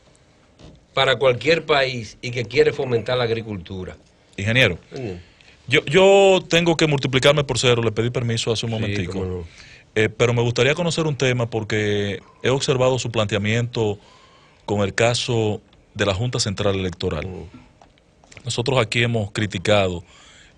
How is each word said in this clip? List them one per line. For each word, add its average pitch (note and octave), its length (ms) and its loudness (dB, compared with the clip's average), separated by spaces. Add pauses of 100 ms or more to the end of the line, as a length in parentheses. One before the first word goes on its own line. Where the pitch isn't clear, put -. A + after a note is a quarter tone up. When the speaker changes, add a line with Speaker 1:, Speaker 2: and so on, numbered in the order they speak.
(920)
Speaker 1:
para C3+ 240 2
cualquier C#3 480 2
país C3 560 -2
y B2 100 -8
que A#2+ 140 -4
quiere D3 280 2
fomentar B2+ 440 -2
la B2 60 0
agricultura. G2 720 -6 (420)
Speaker 2:
Ingeniero, G#2 400 2 (140)
Speaker 1:
¿Entiendes? G2+ 300 -8 (460)
Speaker 2:
yo, C#3+ 180 2
yo F#3+ 600 6
tengo E3+ 280 2
que D#3+ 120 2
multiplicarme C#3 560 2
por C3 160 -4
cero, A#2+ 220 2
le A2+ 100 0
pedí A2+ 180 -2
permiso A#2+ 420 -2
hace A2+ 140 -2
un A2+ 80 -4
Speaker 1:
Sí, A2 60 -4
Speaker 2:
momentico. G2 340 -4
Speaker 1:
cómo F#2+ 120 -4
no. F2+ 220 -8 (480)
Speaker 2:
Eh, G#2+ 140 2
pero A#2+ 240 0
me A#2+ 80 2
gustaría A#2+ 320 2
conocer E3 320 -2
un D3 120 -2
tema B2 320 0
porque G#2 720 -2 (240)
he A#2 60 2
observado C3 480 2
su A#2+ 140 -6
planteamiento G#2+ 880 -2 (680)
con G#2 160 0
el G2 120 0
caso A2+ 680 0 (320)
de G#2 120 0
la G2 80 2
Junta A#2+ 260 -2
Central G2+ 360 0
Electoral. F#2 520 -4
Speaker 1:
Mm. F2+ 160 -12 (1000)
Speaker 2:
Nosotros B2+ 340 0
aquí A#2 240 0
hemos A2+ 280 -2
criticado, G2 720 0 (540)